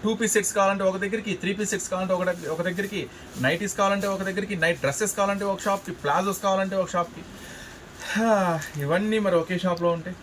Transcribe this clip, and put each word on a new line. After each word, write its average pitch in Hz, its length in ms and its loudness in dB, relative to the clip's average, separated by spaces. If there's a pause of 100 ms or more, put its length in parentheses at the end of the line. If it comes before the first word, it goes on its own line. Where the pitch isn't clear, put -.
టూ 220 100 2
పీస్ 214 180 0
సెట్స్ 208 220 2
కావాలంటే 196 300 4
ఒక 190 120 2
దగ్గరికి, 202 380 -2
త్రీ - 180 -2
పీస్ 208 180 -2
సెట్స్ 196 180 -4
కావాలంటే 185 260 0
ఒక, 175 380 -2
ఒక 165 100 -2
దగ్గరికి, 190 480 -4 (300)
నైటీస్ 170 360 0
కావాలంటే 196 300 2
ఒక 190 160 0
దగ్గరికి, 190 340 -2
నైట్ 165 240 2
డ్రెస్సెస్ 165 360 0
కావాలంటే 202 280 2
ఒక 196 160 0
షాప్కి, 196 320 -2
ప్లాజోస్ 185 500 0
కావాలంటే 190 340 2
ఒక 185 140 0
షాప్కి. - 320 -2 (880)
హా, 196 480 4 (160)
ఇవన్నీ 185 420 2
మరి 196 160 4
ఒకే 170 240 2
షాప్లో 175 340 2
ఉంటాయి. 170 300 -4